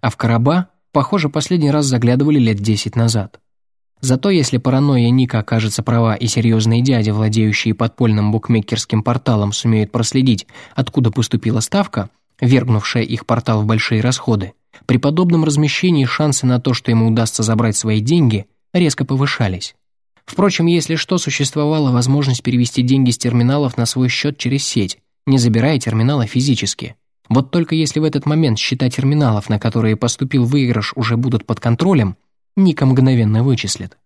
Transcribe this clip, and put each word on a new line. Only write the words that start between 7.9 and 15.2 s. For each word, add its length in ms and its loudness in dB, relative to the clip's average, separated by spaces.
букмекерским 680 -2
порталом, 500 0
сумеют 400 0
проследить, 540 0
откуда 360 0
поступила 500 -2
ставка, 480 -4
ввергнувшая 600 2
их 240 -6
портал 340 0
в 60 0
большие 340 0
расходы, 540 -2
при 100 2
подобном 480 2